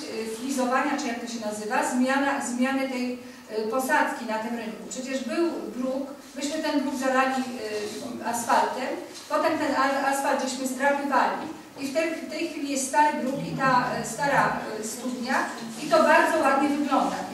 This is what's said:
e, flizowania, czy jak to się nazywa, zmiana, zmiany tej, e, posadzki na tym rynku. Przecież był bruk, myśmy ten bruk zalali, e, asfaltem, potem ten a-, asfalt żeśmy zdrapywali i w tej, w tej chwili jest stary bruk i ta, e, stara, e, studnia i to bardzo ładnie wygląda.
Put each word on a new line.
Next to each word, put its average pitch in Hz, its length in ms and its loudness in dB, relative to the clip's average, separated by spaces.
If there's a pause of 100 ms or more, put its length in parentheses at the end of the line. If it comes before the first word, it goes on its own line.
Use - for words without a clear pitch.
e, 220 320 -6
flizowania, 254 640 0
czy 247 60 -4
jak 233 140 -4
to 240 120 -8
się 220 80 -8 (100)
nazywa, 214 280 -2 (140)
zmiana, 269 400 2 (180)
zmiany 269 380 2
tej, 247 300 -4 (320)
e, 220 120 -2 (120)
posadzki 262 580 0
na 220 60 0
tym 233 180 -4
rynku. 208 340 -8
Przecież 254 340 -4
był 339 200 0 (320)
bruk, 262 300 -2 (300)
myśmy 302 260 -2
ten 294 180 2
bruk 269 160 -2
zalali, 262 460 2 (800)
e, 240 100 -4
asfaltem, - 580 2 (380)
potem 302 300 2
ten - 180 0
a-, 269 360 2
asfalt 247 300 2
żeśmy 254 240 -4
zdrapywali 269 800 2 (340)
i 269 80 -6
w - 60 -6
tej, 330 200 2
w - 160 -8
tej 311 180 -4
chwili 277 240 -6
jest - 160 -2
stary 302 340 4
bruk 262 160 -2 (140)
i - 40 -2
ta, 254 380 4
e, 226 120 -2
stara, - 540 2 (200)
e, 233 40 -6
studnia - 500 -4 (480)
i 302 40 -6
to 320 160 6
bardzo 311 360 6
ładnie 277 300 4
wygląda. - 480 2 (180)